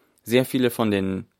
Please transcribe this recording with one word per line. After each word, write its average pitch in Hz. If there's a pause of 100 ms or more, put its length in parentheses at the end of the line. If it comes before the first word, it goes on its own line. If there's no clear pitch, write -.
(240)
Sehr 120
viele 127
von 113
den, 95 (120)